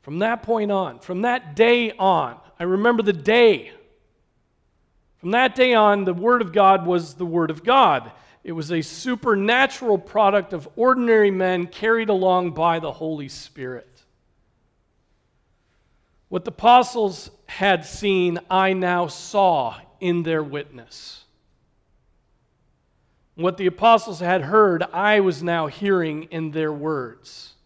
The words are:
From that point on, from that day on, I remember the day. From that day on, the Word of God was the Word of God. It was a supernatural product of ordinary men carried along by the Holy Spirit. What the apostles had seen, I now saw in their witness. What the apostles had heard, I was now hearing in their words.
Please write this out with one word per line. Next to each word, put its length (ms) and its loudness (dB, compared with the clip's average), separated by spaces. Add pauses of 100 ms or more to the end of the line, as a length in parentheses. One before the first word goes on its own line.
From 180 -10
that 220 -4
point 280 -4
on, 280 -4
from 240 -8
that 320 -4
day 380 2
on, 440 0 (220)
I 60 -8
remember 380 2
the 100 2
day. 580 4 (1500)
From 140 -8
that 220 0
day 200 2
on, 300 4
the 100 -2
Word 260 2
of 120 -4
God 340 4
was 280 -2
the 120 -8
Word 240 -2
of 120 -10
God. 480 4 (320)
It 100 -12
was 200 -8
a 80 0
supernatural 1160 -2
product 560 0
of 200 -12
ordinary 560 4
men 360 -2
carried 420 -2
along 440 0
by 260 0
the 140 -8
Holy 360 -10
Spirit. 580 -14 (2500)
What 160 -6
the 40 -8
apostles 800 2 (160)
had 380 -2
seen, 540 -2 (100)
I 240 2
now 360 -2
saw 680 -2 (220)
in 220 -2
their 200 -4
witness. 840 -14 (2000)
What 240 -4
the 80 -2
apostles 540 2
had 220 0
heard, 400 2
I 380 0
was 220 -2
now 240 -2
hearing 640 -2
in 220 -8
their 200 -4
words. 800 -10 (120)